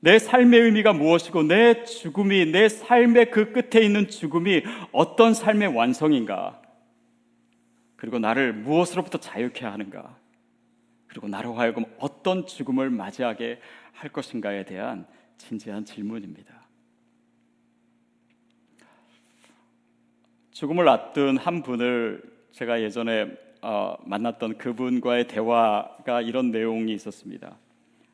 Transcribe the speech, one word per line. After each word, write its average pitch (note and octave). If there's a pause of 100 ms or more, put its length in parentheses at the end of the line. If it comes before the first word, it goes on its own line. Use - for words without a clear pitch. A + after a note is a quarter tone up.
내 F#3
삶의 A#3+
의미가 G#3+
무엇이고 E3
내 A3+
죽음이, G3
내 G#3
삶의 A#3
그 G#3+
끝에 A3+
있는 G#3
죽음이 E3+ (300)
어떤 A3
삶의 G#3
완성인가, A#2 (1300)
그리고 A2+
나를 A#2
무엇으로부터 D#3+
자유케 B2
하는가, G2+ (920)
그리고 G#2
나로 A2+
하여금 A#2 (140)
어떤 F#3
죽음을 C3
맞이하게 A#2 (320)
할 -
것인가에 G2+
대한 F#2+ (320)
진지한 G#2+
질문입니다. G2+ (4000)
죽음을 D#3+
앞둔 C3+
한 E3+
분을 A#2+ (300)
제가 A#2
예전에, A2 (360)
어, G2+
만났던 A2
그분과의 B2
대화가 A2+
이런 A#2+
내용이 A2+
있었습니다. F#2+ (580)